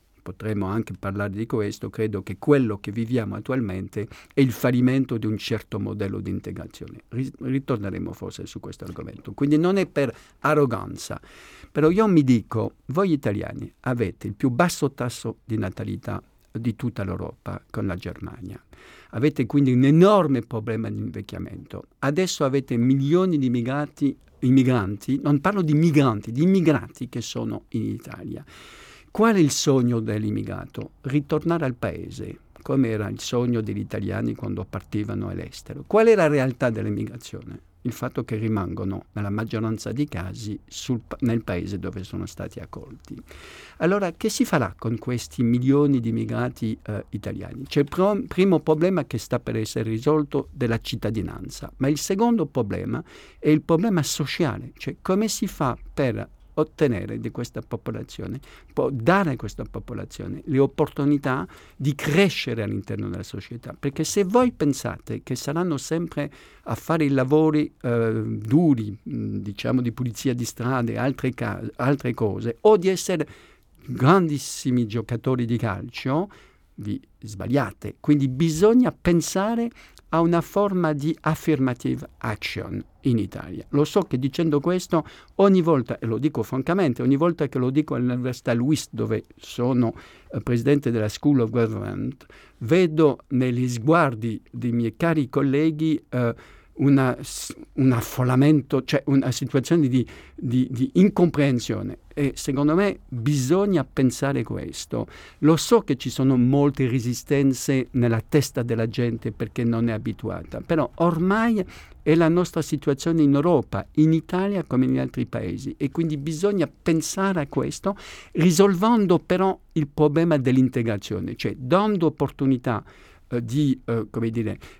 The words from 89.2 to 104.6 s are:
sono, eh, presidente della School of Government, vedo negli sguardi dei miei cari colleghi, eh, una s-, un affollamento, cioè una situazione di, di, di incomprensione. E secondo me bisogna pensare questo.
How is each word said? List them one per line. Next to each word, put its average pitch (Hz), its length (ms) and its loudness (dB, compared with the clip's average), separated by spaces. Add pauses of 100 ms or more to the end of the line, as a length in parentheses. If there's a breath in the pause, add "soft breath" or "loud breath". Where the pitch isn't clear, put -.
sono, 123 580 0 (380 loud breath)
eh, - 80 -6
presidente 127 520 2
della 110 180 0
School 143 320 2
of 113 80 0
Government, 110 760 -4 (340 loud breath)
vedo 156 600 4 (100)
negli 127 380 0
sguardi 120 800 0
dei 120 220 -4
miei 117 240 0
cari 160 340 0
colleghi, 151 800 0
eh, 120 280 -2 (440 loud breath)
una 135 420 4
s-, - 340 -12 (180)
un 131 180 4
affollamento, 127 920 2
cioè 143 240 0
una 135 240 4
situazione 139 560 2
di, 123 200 2 (280 loud breath)
di, 127 340 0
di 127 240 -2
incomprensione. 139 1040 2 (140)
E 143 220 -2
secondo 147 400 0
me 196 320 2
bisogna 147 760 2
pensare 135 600 0
questo. - 640 -6 (320 loud breath)